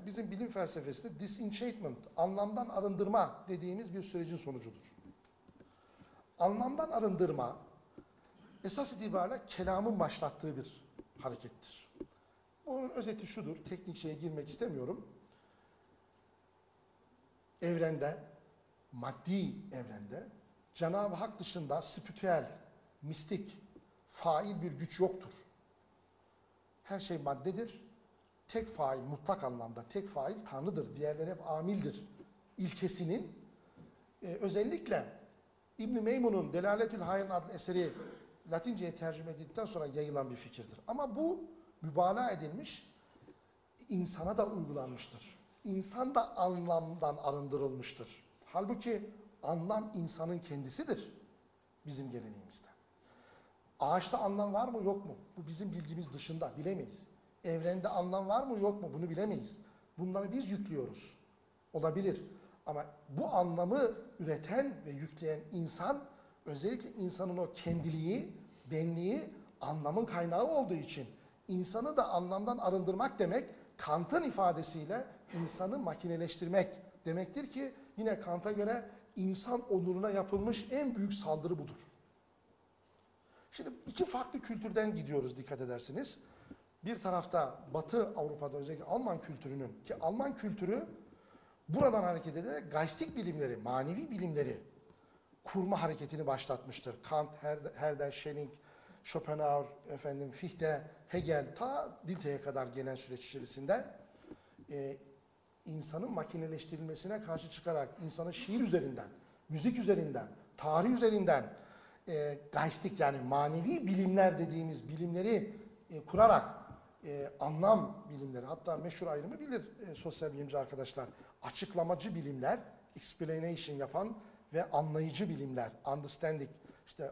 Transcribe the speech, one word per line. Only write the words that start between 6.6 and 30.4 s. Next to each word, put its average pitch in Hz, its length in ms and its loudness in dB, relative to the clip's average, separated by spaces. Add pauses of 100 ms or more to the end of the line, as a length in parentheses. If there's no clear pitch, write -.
arındırma, 170 680 2 (1080)
esas 214 280 -2
itibariyle 190 540 0
kelamın 190 540 2
başlattığı 151 560 0
bir - 280 -10 (340)
harekettir. - 720 -10 (760)
Bunun 262 240 -2
özeti 214 360 -4
şudur, 165 300 -6
teknik 175 400 -8
şeye 156 180 -4
girmek 151 340 -4
istemiyorum. 170 600 -4 (2500)
Evrende, 160 560 2 (720)
maddi 135 640 -2 (180)
evrende, 113 560 -8 (460)
Cenab-ı 185 400 2
Hak 214 240 -4
dışında 165 440 -2
spiritüel, - 680 0 (520)
mistik, - 560 -6 (540)
fail 170 500 2
bir 170 100 -2
güç 151 280 -4
yoktur. - 320 2 (1500)
Her 196 180 -4
şey 175 180 -2
maddedir. 147 720 -2 (580)
Tek 220 200 -2
fail, 135 340 0
mutlak 147 420 0
anlamda 117 440 -4
tek 202 200 -4
fail 190 420 -4